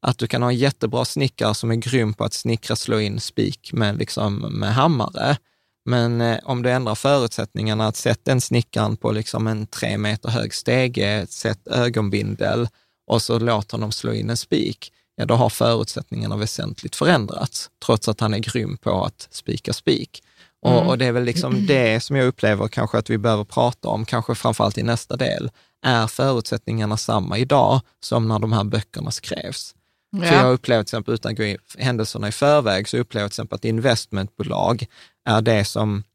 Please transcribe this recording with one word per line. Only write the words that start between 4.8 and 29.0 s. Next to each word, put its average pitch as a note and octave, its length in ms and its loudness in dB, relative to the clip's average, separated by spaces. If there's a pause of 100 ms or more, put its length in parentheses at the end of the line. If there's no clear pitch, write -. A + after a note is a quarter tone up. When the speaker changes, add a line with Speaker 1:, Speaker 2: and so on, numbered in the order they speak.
Speaker 1:
Men, A#2+ 360 2
eh, A#2 240 2
om B2 180 -4
du B2 80 2
ändrar B2 240 0
förutsättningarna, A2 920 0
att G#2+ 100 -2
sätta - 240 0 (100)
den B2+ 100 4
snickaren A2 560 0
på, A2 160 -2
liksom, A2 340 -2
en A2 200 -2
tre G#2+ 320 -4
meter G#2+ 300 -2
hög A2+ 260 -2
stege, G#2+ 720 0
sätt - 420 -6
ögonbindel G#2+ 1000 0 (380)
och A2 160 2
så A#2 160 0
låt A2+ 340 0
honom A2 200 -4
slå A2+ 200 -4
in A2 180 -2
en A#2 60 -2
spik, - 560 -2 (240)
ja, A#2 100 -2
då - 80 4
har A#2 140 6
förutsättningarna A2 880 0
väsentligt - 600 -6
förändrats, - 760 0 (160)
trots - 220 2
att G#2+ 120 -2
han A2 140 0
är G2+ 40 -2
grym G#2+ 380 -4
på F#2+ 280 0
att - 260 -8
spika - 420 -6
spik. - 500 -4 (400)
Och, - 100 4
Speaker 2:
Mm. B2 160 6
Speaker 1:
och C#3 100 2
det B2+ 80 2
är A#2+ 60 2
väl B2 120 2
liksom C3 420 0
Speaker 2:
<clears throat> - 0 -
Speaker 1:
det B2 340 4
som C#3+ 160 -2
jag B2+ 100 4
upplever G#2+ 420 2
kanske A2+ 300 0
att A2 120 -2
vi A2+ 80 2
behöver G#2+ 260 0
prata B2 440 0
om, G#2+ 160 -2
kanske A#2+ 300 -2
framförallt A2 440 0
i - 40 -2
nästa A#2 340 -2
del. B2+ 340 -2 (320)
Är A#2 240 2
förutsättningarna A2+ 880 -2
samma G2+ 420 -2
idag C3+ 420 4 (200)
som A#2 280 0
när A2 100 2
de G#2+ 140 0
här A2+ 120 2
böckerna G#2+ 460 -4